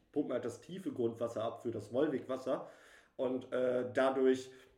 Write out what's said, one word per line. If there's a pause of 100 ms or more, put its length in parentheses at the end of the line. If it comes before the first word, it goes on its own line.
(100)
pumpen
halt
das
tiefe
Grundwasser
ab
für
das
Wollwegwasser. (480)
Und,
äh, (100)
dadurch, (280)